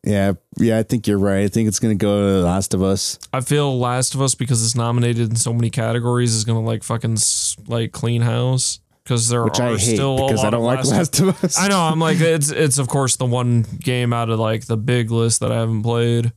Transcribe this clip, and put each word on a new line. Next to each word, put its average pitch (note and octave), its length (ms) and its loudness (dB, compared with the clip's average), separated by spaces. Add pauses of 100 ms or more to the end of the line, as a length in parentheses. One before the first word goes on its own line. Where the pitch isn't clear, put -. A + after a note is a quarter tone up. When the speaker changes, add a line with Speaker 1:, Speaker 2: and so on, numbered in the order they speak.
Speaker 1:
Yeah, G2 300 2 (220)
yeah, A2+ 220 2
I A2 60 0
think A#2 240 -2
you're G2+ 100 2
right. G2 260 2
I G#2 40 2
think A2+ 200 0
it's G#2 120 -2
gonna A2 160 0
go G2+ 300 2
to G2 140 4
The F2 60 2
Last F#2+ 260 0
of F#2 100 0
Us. G2 360 -2 (140)
Speaker 2:
I C3 80 -2
feel C#3+ 380 0
Last B2 360 -2
of C3+ 80 -2
Us, C3+ 140 0
because A#2 280 0
it's A2+ 120 -2
nominated A#2+ 540 0
in A2+ 60 -2
so A2+ 160 -2
many A#2 180 0
categories, A#2+ 640 0
is A2 100 -2
gonna, A2+ 180 0
like, A2+ 220 -4
fucking A2+ 300 -4
s-, - 420 -2 (100)
like, A#2 260 -4
clean A#2 300 -2
house. B2 560 -2 (260)
'Cause A#2 240 -2
there A#2+ 140 0
Speaker 1:
Which A2+ 160 0
Speaker 2:
are B2 120 0
Speaker 1:
I A2+ 60 -2
hate A2+ 200 0
Speaker 2:
still C3+ 220 0
a C3+ 100 0
Speaker 1:
because A2 120 0
I G#2+ 40 0
Speaker 2:
lot G#2+ 60 0
Speaker 1:
don't A#2 100 0
Speaker 2:
of A#2 60 0
Speaker 1:
like B2 120 2
Speaker 2:
Last C3 140 0
Speaker 1:
Last - 280 0
of F#3 240 2
Us. - 140 -2
Speaker 2:
I F#3 100 2
know, G3 120 2
I'm D#3+ 180 2
like, E3 220 2
it's, D#3+ 300 2
it's C#3+ 280 0
of C3 100 -2
course C3+ 280 0
the C3 100 -2
one A#2+ 360 2 (180)
game B2 320 0
out A#2 180 0
of, A2+ 80 0
like, A2 280 -2
the A#2 100 -2
big A#2 340 0
list A#2 300 2
that B2 100 -2
I A#2 60 0
haven't A2+ 260 -2
played. A#2 540 0